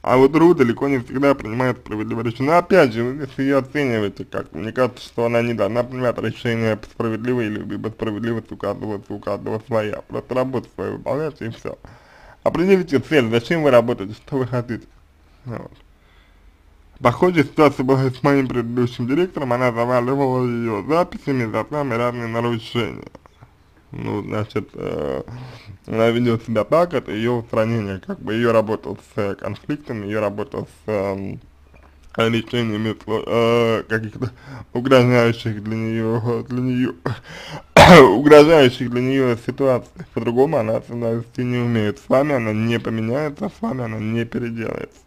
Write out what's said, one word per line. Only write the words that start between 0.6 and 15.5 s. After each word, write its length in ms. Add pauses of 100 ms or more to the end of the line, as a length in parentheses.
не 100
всегда 340
принимает 440
справедливое 480
решение. 260
Но 60
опять 340
же, 120
вы, 200
если 200
её 160
оцениваете 680
как, 280
мне 200
кажется, 320
что 200
она 160
не 120
должна 300
принимать 360
решение 580 (140)
справедливо 500
или 220
либо 240
справедливость 640
у 60
каждого, 500
у 120
каждого 460
своя. 440
Просто 260
работу 400
свою 220
выполняйте 500
и 40
всё. 260 (640)
Определите 560
цель, 300
зачем 340
вы 80
работаете, 440
что 220
вы 100
хотите. 380 (600)
Вот. 260 (1300)